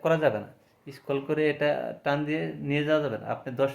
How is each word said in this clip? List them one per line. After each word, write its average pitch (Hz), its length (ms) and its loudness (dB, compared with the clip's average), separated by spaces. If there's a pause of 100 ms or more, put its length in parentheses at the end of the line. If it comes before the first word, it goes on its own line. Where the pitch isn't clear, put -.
করা 160 140 4
যাবে 131 220 4
না, 101 100 -10 (420)
স্ক্রল 139 280 -4
করে 151 300 2
এটা 143 440 0 (100)
টান 147 220 0
দিয়ে 156 280 -2
নিয়ে 147 300 0
যাওয়া 156 200 2
যাবে 117 140 -2
না। - 100 -10
আপনি 120 280 -6
দশ 135 200 2